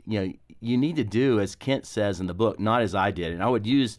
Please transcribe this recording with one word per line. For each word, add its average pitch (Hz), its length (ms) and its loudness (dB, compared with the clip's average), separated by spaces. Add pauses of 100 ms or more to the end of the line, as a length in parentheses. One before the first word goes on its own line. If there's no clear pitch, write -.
you 104 140 -2
know, 95 140 -2 (280)
"You 120 160 0
need 156 180 2
to 139 80 0
do 110 380 2
as 98 140 -4
Kent 135 300 -2
says 101 360 -2
in 92 60 -2
the 87 60 -4
book, 104 240 0
not 113 240 2
as 98 140 0
I 98 160 2
did." 85 220 -4
And 87 100 -6
I 117 60 2
would 110 180 0
use 131 320 2